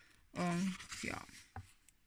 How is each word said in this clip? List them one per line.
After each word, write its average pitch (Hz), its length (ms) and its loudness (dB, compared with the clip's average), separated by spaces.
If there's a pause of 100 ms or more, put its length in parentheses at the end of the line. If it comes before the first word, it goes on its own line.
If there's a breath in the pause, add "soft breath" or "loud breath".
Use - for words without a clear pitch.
(340 soft breath)
Ähm, 175 420 4 (260)
ja. - 180 0 (880)